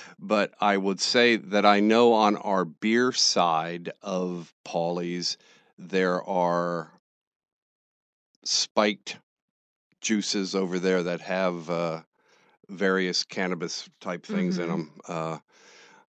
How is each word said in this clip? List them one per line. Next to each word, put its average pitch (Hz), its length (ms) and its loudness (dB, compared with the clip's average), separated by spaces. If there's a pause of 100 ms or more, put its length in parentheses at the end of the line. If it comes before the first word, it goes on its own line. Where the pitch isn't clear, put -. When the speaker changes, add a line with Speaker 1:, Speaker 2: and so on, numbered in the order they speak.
(200)
Speaker 1:
but 101 400 0
I 101 180 2
would 98 240 -2
say 120 360 4
that 101 280 0
I 101 140 8
know 113 340 6
on 107 240 4
our 95 280 0
beer 113 460 0
side 85 800 0 (120)
of 90 500 -6 (100)
Paulie's, 87 760 -4 (420)
there 90 440 0
are 87 680 -2 (1500)
spiked - 760 -2 (840)
juices 101 540 -2
over 92 240 -2
there 92 240 2
that 87 180 -4
have, 90 480 -2
uh, 82 320 -2 (680)
various 95 540 -2
cannabis 90 640 -6 (100)
type 90 260 -10
things 92 320 -2
in 87 120 -4
Speaker 2:
Mm-hmm. 82 120 -4
Speaker 1:
'em. 78 100 -12 (160)
Uh, 80 300 -6 (720)